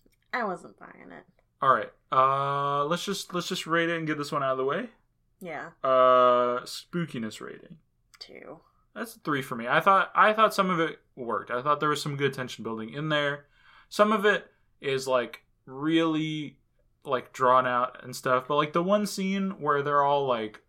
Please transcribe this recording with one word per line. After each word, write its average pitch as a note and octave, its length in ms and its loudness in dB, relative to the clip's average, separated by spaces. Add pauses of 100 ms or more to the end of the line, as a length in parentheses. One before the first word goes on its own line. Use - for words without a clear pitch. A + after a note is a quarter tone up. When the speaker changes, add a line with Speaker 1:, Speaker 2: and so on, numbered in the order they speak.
(320)
Speaker 1:
I B3 120 -4
wasn't E3+ 340 -8
buying - 340 -20
it. E2 120 -20 (360)
Speaker 2:
All C3+ 140 4
right. G#2+ 160 -2 (200)
Uh, C#3 760 2
let's E3+ 180 -2
just, F#3+ 300 -6
let's F3 140 -4
just - 180 -6
rate E3 240 0
it E3+ 80 -2
and D#3+ 80 -6
get D3+ 100 -4
this D3 160 -8
one C#3+ 100 -2
out C3+ 100 0
of C3 60 -4
the C3 60 0
way. F3 240 -2 (520)
Speaker 1:
Yeah. E3 300 -12 (120)
Speaker 2:
Uh, B2+ 840 6
spookiness C3+ 760 -8
rating. - 380 -16 (400)
Speaker 1:
Two. - 420 -18 (340)
Speaker 2:
That's A3+ 220 -12
a - 40 -20
three C#3+ 220 -4
for C3 140 -8
me. A#2 120 -8
I D3+ 120 2
thought, G3 340 2
I G#3 180 6
thought G#3+ 220 4
some F#3+ 140 0
of F3 120 0
it D#3+ 180 -2 (180)
worked. A2+ 340 -6
I B2 120 -4
thought C#3+ 180 0
there D3+ 80 0
was D3 140 0
some C#3+ 140 -6
good C#3 180 0
tension B2 300 -10
building A2 280 -8
in D3+ 160 -8
there. D3 380 -2 (420)
Some G#3+ 240 4
of G3+ 140 0
it G3 200 2 (340)
is, C3+ 260 -4
like, B2 380 -2 (200)
really, D#3 960 -2 (460)
like, B2 280 -4
drawn B2+ 340 4
out B2 380 -2
and B2 100 -14
stuff. B2+ 340 0
But, D3 80 0
like, D3+ 160 0
the E3+ 100 0
one G#3 240 2
scene F#3+ 540 -4
where C#3+ 220 0
they're C#3+ 200 2
all, C#3+ 240 2
like, A2 420 -2